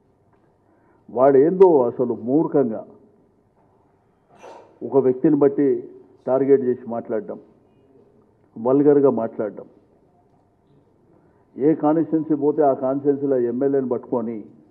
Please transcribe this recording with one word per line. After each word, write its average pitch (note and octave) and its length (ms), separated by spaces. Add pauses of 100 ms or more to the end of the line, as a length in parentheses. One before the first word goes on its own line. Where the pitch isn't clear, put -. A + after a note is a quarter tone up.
(1120)
వాడేందో C#3+ 720
అసలు A#2+ 320
మూర్ఖంగా B2+ 720 (2000)
ఒక B2 140
వ్యక్తిని C3 400
బట్టి C#3 540 (360)
టార్గెట్ C3+ 340
చేసి B2 300
మాట్లాడడం, A2 500 (1160)
వల్గర్గా C#3 520
మాట్లాడడం, A2+ 540 (1900)
ఏ D3 160
కాన్స్టిట్యుయెన్సీ D#3 600
పోతే D3 280
ఆ C#3 100
కాన్స్టిట్యుయెన్సీలో C#3 680
ఎమ్మెల్యేని B2+ 500
పట్టుకొని A#2 520 (300)